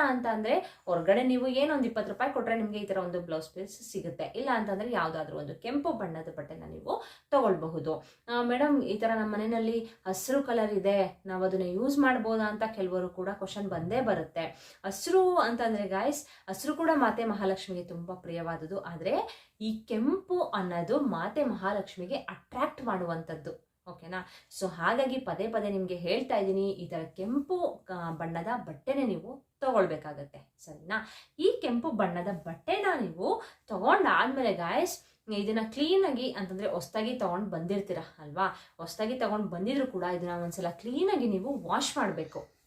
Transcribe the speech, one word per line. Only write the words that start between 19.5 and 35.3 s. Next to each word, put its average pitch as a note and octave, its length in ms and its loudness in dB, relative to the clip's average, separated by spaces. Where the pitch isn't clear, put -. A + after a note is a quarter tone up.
ಈ A3 180 -2
ಕೆಂಪು E4+ 600 0
ಅನ್ನೋದು F3+ 600 0
ಮಾತೆ G#3+ 440 0
ಮಹಾಲಕ್ಷ್ಮಿಗೆ G3 720 -2
ಅಟ್ರಾಕ್ಟ್ C4 680 -6
ಮಾಡುವಂಥದ್ದು. E3 840 -6
ಓಕೆನಾ? F3 360 -10
So F#3+ 80 0
ಹಾಗಾಗಿ A3 500 2
ಪದೇ G3 320 -2
ಪದೇ G#3+ 220 0
ನಿಮ್ಗೆ F#3 260 -2
ಹೇಳ್ತಾ G#3 400 0
ಇದ್ದೀನಿ, G3 340 2
ಈ F3 180 -6
ತರ E3 140 -6
ಕೆಂಪು, C#4 880 -2
ಆ, E3+ 200 -6
ಬಣ್ಣದ E3 360 -4
ಬಟ್ಟೆನೆ C4+ 360 -2
ನೀವು G#3+ 460 -4
ತಗೊಳ್ಬೇಕಾಗತ್ತೆ, D#3 1000 0
ಸರಿನಾ? G3+ 480 -8
ಈ A4 240 4
ಕೆಂಪು B3 280 0
ಬಣ್ಣದ F3+ 420 0
ಬಟ್ಟೆನ D4+ 540 -2
ನೀವು G3+ 420 0
ತಗೊಂಡಾದ್ಮೇಲೆ B3 840 2
ಗಾಯ್ಸ್, F#3 480 -2